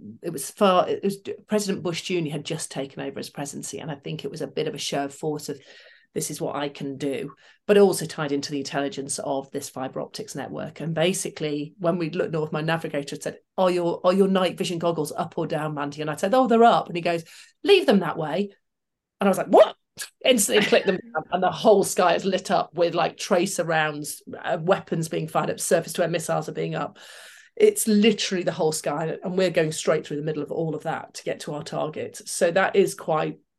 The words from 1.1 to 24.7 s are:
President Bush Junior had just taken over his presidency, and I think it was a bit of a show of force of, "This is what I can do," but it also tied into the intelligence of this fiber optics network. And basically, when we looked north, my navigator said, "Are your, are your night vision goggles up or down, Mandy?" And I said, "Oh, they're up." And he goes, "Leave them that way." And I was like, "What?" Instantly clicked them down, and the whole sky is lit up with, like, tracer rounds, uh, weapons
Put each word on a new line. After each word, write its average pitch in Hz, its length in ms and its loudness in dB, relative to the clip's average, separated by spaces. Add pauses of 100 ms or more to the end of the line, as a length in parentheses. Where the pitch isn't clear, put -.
President 196 360 -2
Bush 165 200 -4
Junior 170 280 -2
had 151 140 -6
just - 260 -8
taken 139 320 -8
over 139 160 -10
his - 100 -10
presidency, 139 500 -10
and 156 120 -8
I 143 40 -8
think 156 280 -10
it 135 80 -8
was 156 100 -10
a 139 60 -6
bit 156 220 -4
of 151 60 -8
a 151 40 -10
show 139 260 -4
of 139 80 -10
force 151 360 -6
of, 143 100 -10 (540)
"This - 180 -6
is 151 80 -10
what 160 160 -6
I 143 140 -4
can 139 260 -10
do," 135 380 -6 (320)
but 208 100 4
it 202 60 8
also 175 240 4
tied 156 260 -6
into 143 200 -2
the 143 80 -4
intelligence 139 600 -6
of 135 320 -6
this 139 160 -8
fiber 135 320 -8
optics - 360 -10
network. 147 440 -10
And 160 160 -4
basically, 156 840 -2
when 170 180 2
we 165 140 -2
looked 175 200 -2
north, 160 220 -2
my 156 80 -2
navigator 156 580 -2
said, - 200 -10 (180)
"Are 185 120 4
your, 175 360 0
are 185 80 6
your 196 160 6
night 185 280 2
vision 170 220 -4
goggles 165 320 -2
up - 260 -6
or 165 100 -2
down, 156 260 -4
Mandy?" 147 260 -6
And 151 100 -6
I 147 60 -4
said, 196 180 0
"Oh, 254 140 6
they're 226 160 6
up." 185 240 6
And 165 80 -8
he 175 60 -4
goes, 170 240 -2 (400)
"Leave 359 200 6
them 214 140 6
that 160 180 -4
way." 160 340 -4 (680)
And 196 80 4
I - 20 6
was 185 80 4
like, 170 100 -4
"What?" - 280 8 (480)
Instantly 233 400 4
clicked - 220 4
them 185 120 2
down, - 340 -8
and 180 100 0
the 180 100 4
whole 196 320 6
sky 175 300 2
is 175 100 0
lit 196 280 -2
up 175 240 0
with, 170 180 2
like, 165 240 0
tracer 185 460 0
rounds, 156 580 -2 (220)
uh, 170 180 -2
weapons 165 480 0